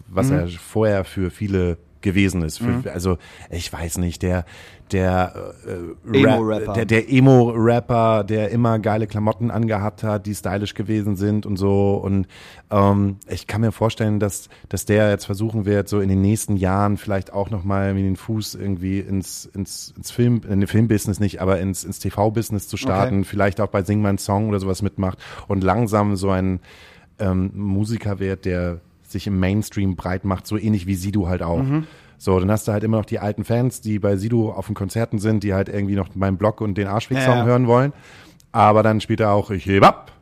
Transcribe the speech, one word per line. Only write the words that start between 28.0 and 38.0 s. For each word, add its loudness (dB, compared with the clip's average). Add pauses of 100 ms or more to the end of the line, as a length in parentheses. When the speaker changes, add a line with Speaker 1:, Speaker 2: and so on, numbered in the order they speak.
Speaker 1:
wird, -4
der -4 (260)
sich -8
im 0
Mainstream 0
breit -6
macht, -4
so -4
ähnlich 0
wie -2
Sido -2
halt -2
auch. -2
Speaker 2:
Mhm. -2 (320)
Speaker 1:
So, 2
dann 2
hast 0
du 0
halt 0
immer 0
noch 0
die -8
alten -4
Fans, -2
die -2
bei 2
Sido 0
auf -8
den -6
Konzerten -4
sind, 0
die 0
halt 0
irgendwie -2
noch -2
meinen 0
Block 0
und -4
den -2
Arschweg-Song 0
Speaker 2:
Ja, 2
ja. 0
Speaker 1:
hören 4
wollen. 4 (580)